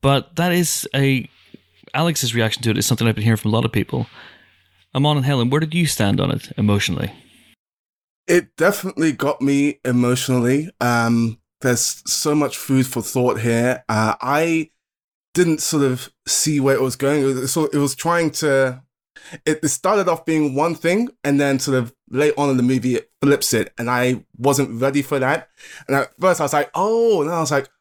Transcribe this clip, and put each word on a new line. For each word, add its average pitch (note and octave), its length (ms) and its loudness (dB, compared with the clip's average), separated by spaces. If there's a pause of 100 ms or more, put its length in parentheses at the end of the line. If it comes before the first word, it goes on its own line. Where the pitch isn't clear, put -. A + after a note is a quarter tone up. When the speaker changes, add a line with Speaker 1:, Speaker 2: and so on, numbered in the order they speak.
Speaker 1:
But C#3 340 0
that F3 160 0
is E3+ 420 -2
a, C3+ 340 0 (680)
Alex's C#3 420 -2
reaction A2 280 0
to A2+ 80 2
it G#2 60 2
is - 80 0
something A#2 220 0
I've A2 80 2
been G#2+ 80 -6
hearing A2 140 4
from G#2+ 140 -2
a A2 40 2
lot A#2+ 100 0
of A#2+ 60 -2
people. A#2 360 -2 (880)
Amon D3 240 2
and C3 80 0
Helen, B2+ 240 0
where D3 120 0
did D#3 120 -4
you E3+ 140 0
stand G2+ 320 0
on F2+ 120 0
it - 260 -6
emotionally? G#2 540 0 (1160)
Speaker 2:
It F3 280 0
definitely F3 560 0
got C#3 300 -2
me C#3 420 0
emotionally. B2+ 840 0 (100)
Um, A#2 600 0 (220)
there's - 480 -2
so - 240 -2
much D3 240 0
food C3 300 0
for B2+ 140 -6
thought B2 400 -2
here. A#2+ 480 0
Uh, A2 320 0
I D#3+ 500 0 (600)
didn't E3 280 2
sort D3 220 0
of B2+ 280 -2 (160)
see D3+ 320 0
where C3+ 160 4
it C3 60 2
was B2+ 140 -2
going. C#3 280 0
It - 20 2
was, C3 320 -2
it D3+ 200 -2
was C#3+ 180 0
trying E3 360 0
to, C3+ 500 0 (640)
it, D3+ 180 0
it D#3 60 0
started G3 380 0
off E3 180 -2
being D3+ 300 0
one D#3+ 200 0
thing, F#3+ 340 0 (140)
and C#3+ 180 2
then C#3 180 2
sort C3+ 180 0
of A#2+ 160 -2 (160)
late D3 280 0
on C#3+ 120 2
in C3 80 2
the B2 60 2
movie, B2 320 2
it - 140 -6 (120)
flips C#3 320 2
it, A2 240 -2
and A#2 120 -6
I B2 340 0 (140)
wasn't C3 440 0
ready C#3 200 0
for C#3 180 -2
that. C#3 300 -2 (380)
And C#3 100 0
at C#3 220 -2
first F3+ 200 2
I D#3+ 40 0
was C#3 100 -2
like, D3 200 0
"Oh," A3 480 2
and D3 80 0
then E3+ 80 -2
I E3 40 0
was C#3+ 100 -2
like C#3 180 -2 (120)